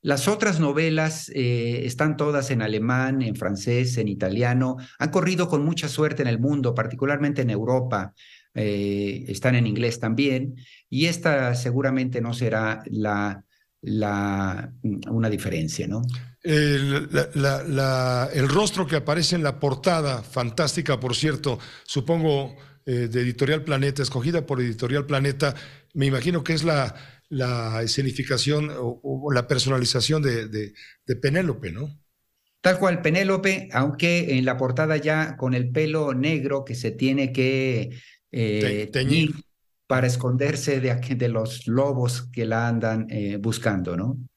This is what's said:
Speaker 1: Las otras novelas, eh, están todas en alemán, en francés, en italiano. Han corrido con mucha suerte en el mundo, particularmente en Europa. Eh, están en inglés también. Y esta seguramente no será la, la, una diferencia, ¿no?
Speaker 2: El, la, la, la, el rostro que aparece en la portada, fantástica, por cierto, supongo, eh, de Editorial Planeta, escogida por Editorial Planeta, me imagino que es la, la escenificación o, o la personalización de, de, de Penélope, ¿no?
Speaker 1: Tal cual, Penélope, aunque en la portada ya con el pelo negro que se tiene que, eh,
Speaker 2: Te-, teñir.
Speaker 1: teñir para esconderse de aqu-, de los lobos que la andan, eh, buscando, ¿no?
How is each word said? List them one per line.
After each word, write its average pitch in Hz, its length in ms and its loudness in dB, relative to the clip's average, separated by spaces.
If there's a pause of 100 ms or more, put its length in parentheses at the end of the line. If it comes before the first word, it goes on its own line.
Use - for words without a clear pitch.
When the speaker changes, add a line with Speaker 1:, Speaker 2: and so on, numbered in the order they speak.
Speaker 1:
Las 143 260 0
otras 208 320 2
novelas, 160 720 0
eh, 120 520 0
están 147 300 0
todas 143 360 0
en 117 100 0
alemán, 127 600 0
en 110 140 -2
francés, 120 600 0
en 107 100 0
italiano. 120 680 0 (220)
Han 156 100 0
corrido 180 400 2
con 147 160 2
mucha 156 240 -2
suerte 147 320 0
en 127 60 2
el 113 120 0
mundo, 127 360 0
particularmente 143 680 0
en 120 80 2
Europa. 113 640 0 (400)
Eh, 101 760 -2
están 123 280 0
en 120 100 4
inglés 117 340 -2
también. 131 560 0 (340)
Y 143 180 2
esta 143 480 2
seguramente 127 640 0
no 117 120 -4
será 110 520 0
la, 104 580 -2 (380)
la, 101 880 -2 (380)
una 113 200 0
diferencia, 85 580 -2
¿no? 107 140 -2 (420)
Speaker 2:
El, 147 680 2
la, 143 220 2
la, 139 300 2
la, 131 680 0
el 139 160 2
rostro 185 380 2
que 147 120 0
aparece 156 380 0
en 170 60 0
la 143 180 0
portada, 143 640 0
fantástica, 131 760 -2
por 120 160 -2
cierto, 139 420 0 (260)
supongo, 143 720 0 (300)
eh, 123 260 0
de 123 100 2
Editorial 135 420 0
Planeta, 139 400 0
escogida 143 420 0
por 127 160 -2
Editorial 123 460 0
Planeta, 139 480 2 (400)
me 139 100 2
imagino 139 380 2
que 165 100 0
es 151 100 0
la, 143 300 2 (360)
la 117 520 -2
escenificación 135 880 0
o, 123 320 -6
o 135 300 -4
la 123 160 2
personalización 127 760 2
de, 117 260 0
de, 107 260 -6 (340)
de 127 80 0
Penélope, 143 560 0
¿no? 131 180 -8 (720)
Speaker 1:
Tal 180 160 4
cual, 180 240 2
Penélope, 190 720 2
aunque 151 640 2
en 127 80 2
la 127 100 2
portada 135 420 2
ya 151 400 0
con 127 180 0
el 123 160 0
pelo 151 420 0
negro 139 500 0
que - 120 -8
se 113 160 -4
tiene 131 400 0
que, 131 580 0 (420)
eh, 107 300 0
Speaker 2:
Te-, 104 300 0
teñir. 147 400 2
Speaker 1:
teñir 147 40 -6 (520)
para 127 180 4
esconderse 131 760 0
de 127 120 0
aqu-, 123 260 -2
de 120 120 0
los 113 360 -4
lobos 123 680 0
que 117 140 -2
la 113 220 0
andan, 110 420 0
eh, 101 320 -2
buscando, 98 560 -2
¿no? 123 220 -2 (180)